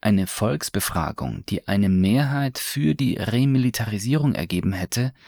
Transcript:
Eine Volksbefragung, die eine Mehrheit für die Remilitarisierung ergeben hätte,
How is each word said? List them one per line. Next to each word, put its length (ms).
Eine 280
Volksbefragung, 1160
die 200
eine 220
Mehrheit 720
für 340
die 220
Remilitarisierung 1200
ergeben 360
hätte, 420